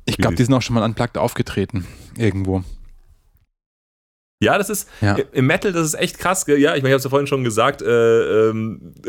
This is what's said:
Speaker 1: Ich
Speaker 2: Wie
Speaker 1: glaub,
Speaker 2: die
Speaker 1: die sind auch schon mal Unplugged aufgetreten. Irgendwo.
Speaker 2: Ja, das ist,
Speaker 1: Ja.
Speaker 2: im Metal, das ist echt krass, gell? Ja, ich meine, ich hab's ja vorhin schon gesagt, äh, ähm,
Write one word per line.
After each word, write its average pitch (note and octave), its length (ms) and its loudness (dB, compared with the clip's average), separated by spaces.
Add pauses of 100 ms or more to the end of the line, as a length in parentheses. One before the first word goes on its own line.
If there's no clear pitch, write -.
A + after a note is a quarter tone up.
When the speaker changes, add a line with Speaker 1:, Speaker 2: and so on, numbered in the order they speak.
Speaker 1:
Ich - 120 -2
Speaker 2:
Wie G2 40 0
Speaker 1:
glaub, A2 100 2
Speaker 2:
die E2+ 60 -2
Speaker 1:
die B2 60 2
sind C3+ 100 2
auch B2 80 2
schon A#2+ 120 -4
mal A2+ 100 2
Unplugged A2+ 340 -2
aufgetreten. G2 680 -2 (320)
Irgendwo. F#2+ 460 0 (1800)
Speaker 2:
Ja, B2 140 2
das G3 140 -4
ist, - 180 -8 (140)
Speaker 1:
Ja. G2+ 160 0 (140)
Speaker 2:
im C3 140 0
Metal, F#3+ 240 0
das E3+ 160 -2
ist D#3 80 -6
echt - 240 -6
krass, F#3 280 -2
gell? D3 120 4
Ja, D3+ 160 4
ich C#3+ 80 -2
meine, C3 80 0
ich C3+ 40 6
hab's C3 100 2
ja B2+ 60 -6
vorhin C#3+ 160 0
schon C3+ 180 -2
gesagt, A#2+ 380 0
äh, A2+ 680 4
ähm, A2 460 -6 (140)